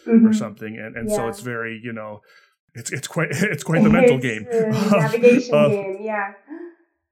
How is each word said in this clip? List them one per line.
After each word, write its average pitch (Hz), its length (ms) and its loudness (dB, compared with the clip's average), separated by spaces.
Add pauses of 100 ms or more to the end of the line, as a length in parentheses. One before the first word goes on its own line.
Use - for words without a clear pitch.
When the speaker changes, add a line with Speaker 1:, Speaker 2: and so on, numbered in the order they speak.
Speaker 1:
or 233 80 2
Speaker 2:
Mm-hmm. 226 180 6
Speaker 1:
something, 214 460 -6
and, 110 180 -14
and 117 140 -6
so 123 140 -2
Speaker 2:
Yeah. 117 40 -4
Speaker 1:
it's 110 120 -10
very, 113 420 -8
you 120 100 -10
know, 107 280 -12 (540)
it's, - 180 -14
it's - 160 -10
quite, - 200 -4
<laughs> - 40 -8
it's 165 320 -4
quite 160 180 2
the 160 80 6
mental 165 260 6
Speaker 2:
It's 131 80 -4
Speaker 1:
game. 110 260 -6
Speaker 2:
a 220 200 0 (200)
Speaker 1:
<laughs> 202 100 4
Speaker 2:
navigation 233 540 4
Speaker 1:
Uh, 147 140 4
Speaker 2:
game, 196 320 -4
yeah. 208 320 -6 (800)